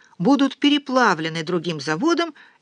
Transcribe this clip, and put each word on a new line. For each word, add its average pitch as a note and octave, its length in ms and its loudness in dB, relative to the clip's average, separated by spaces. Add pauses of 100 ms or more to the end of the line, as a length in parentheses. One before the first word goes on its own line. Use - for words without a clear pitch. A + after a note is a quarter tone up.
(180)
будут C4 380 2
переплавлены A3+ 880 0
другим E3+ 360 -4
заводом C#4 540 -2 (280)